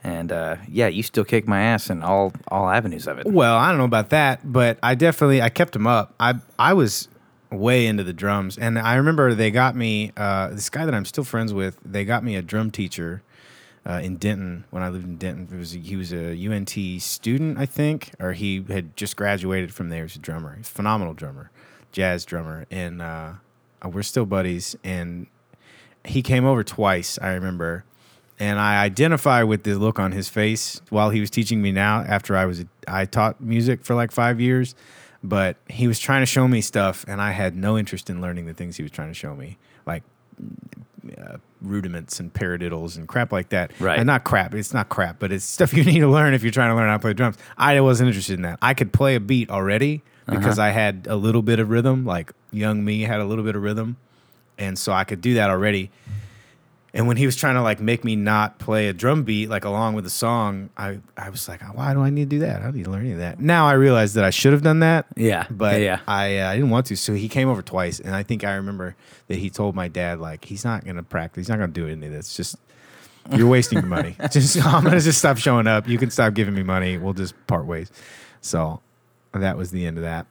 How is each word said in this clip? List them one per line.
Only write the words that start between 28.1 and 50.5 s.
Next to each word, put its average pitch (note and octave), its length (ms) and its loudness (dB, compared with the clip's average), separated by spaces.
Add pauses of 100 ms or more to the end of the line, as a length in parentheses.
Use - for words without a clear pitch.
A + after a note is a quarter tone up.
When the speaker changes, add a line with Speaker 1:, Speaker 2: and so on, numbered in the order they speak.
Speaker 2:
and G#2 200 -2
I G#2 240 4
identify B2+ 580 4
with G#2+ 220 2
the G#2 100 -2
look G#2+ 260 0
on F#2+ 120 0
his F#2 180 -6
face G#2+ 500 -2 (120)
while G#2+ 180 4
he A2 100 0
was G#2 120 -2
teaching A2+ 280 0
me G2+ 120 2
now. G#2 360 2
After G2 300 0
I F#2+ 80 2
was, F2+ 180 -4 (240)
I F#2+ 180 -2
taught A2 360 0
music A#2 420 0
for, B2 120 -2
like, A#2 160 -2
five A#2+ 280 0
years, B2 360 2 (480)
but F#2+ 340 0 (100)
he B2 200 0
was A2+ 100 2
trying C3+ 240 2
to C3 60 4
show C3 200 2
me A#2+ 140 4
stuff, G2 460 -2
and G2+ 120 -6
I G#2 120 -2
had F#2 240 -2
no G#2 240 0
interest G2 320 -8
in F2 100 -8
learning F2 240 -8
the E2 80 -12
things F2 240 -10
he D#2 60 -8
was D2+ 80 -10
trying D#2 180 -10
to E2 60 -14
show D2+ 200 -12
me, C#2+ 220 -16 (300)
like, - 160 -8 (1120)
uh, - 200 -18 (240)
rudiments F#2 580 -6
and E2+ 140 -10
paradiddles E2+ 640 -6
and D#2+ 100 -14
crap A#2+ 240 -2
like F#2 180 -4
that. F2+ 300 -2
Speaker 1:
Right. F2 200 2
Speaker 2:
And A#2 80 4
not C#3 160 2
crap. F#2+ 320 0
It's G#2+ 180 -6
not A2+ 160 -2
crap, F2 300 -4
but F#2+ 120 -4
it's G2 140 -6
stuff - 280 0
<laughs> C#3 40 4
you D#3+ 60 6
need C3+ 160 6
to D3 80 6
learn D3 260 6
if B2+ 100 2
you're A2+ 80 0
trying A#2 200 2
to A2+ 40 2
learn A2+ 140 4
how G#2+ 80 4
to - 20 -2
play A2 140 0
drums. A2+ 240 0 (200)
I C#3+ 240 6
wasn't B2+ 260 6
interested G2 280 0
in F2 80 -4
that. E2+ 180 -6
I C3+ 120 2
could A#2 200 0
play C3+ 220 4
a A#2+ 40 0
beat A2+ 300 0
already G#2+ 520 0 (260)
because G#2+ 320 0